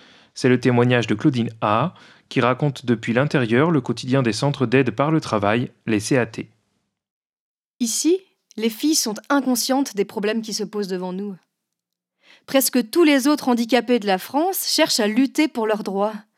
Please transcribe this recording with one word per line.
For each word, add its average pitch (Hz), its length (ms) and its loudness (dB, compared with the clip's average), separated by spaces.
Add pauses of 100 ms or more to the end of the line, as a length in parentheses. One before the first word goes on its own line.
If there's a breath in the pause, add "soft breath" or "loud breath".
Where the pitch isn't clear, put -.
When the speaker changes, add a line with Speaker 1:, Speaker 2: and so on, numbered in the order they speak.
(340 soft breath)
Speaker 1:
C'est - 160 2
le 123 100 4
témoignage 123 460 4
de 120 80 0
Claudine 120 360 0 (120)
A, 117 320 0 (340 soft breath)
qui 127 140 0
raconte 127 420 0
depuis 117 300 -2
l'intérieur 131 560 2
le 151 100 2
quotidien 127 420 -2
des 113 120 0
centres 139 320 -2
d'aide 123 240 2
par 139 200 -2
le 160 100 2
travail, 113 500 -2 (160)
les 110 140 0
C 127 180 0
A 113 80 0
T. 113 240 -12 (1300)
Speaker 2:
Ici, 302 420 0 (360)
les 220 120 0
filles 294 280 0
sont 214 180 -2 (140)
inconscientes 262 640 0
des 196 100 0
problèmes 214 380 -4
qui 220 100 -10
se 208 120 -4
posent 208 240 -6
devant 185 240 -6
nous. 196 240 -10 (1080 soft breath)
Presque - 460 0
tous 349 120 2
les 285 260 4
autres 294 200 0
handicapés 240 500 0
de 202 80 -4
la 190 120 2
France 339 500 -4
cherchent - 320 0
à 214 60 2
lutter 262 420 2
pour 220 180 -4
leurs 214 160 -2
droits. 202 320 -2 (240 soft breath)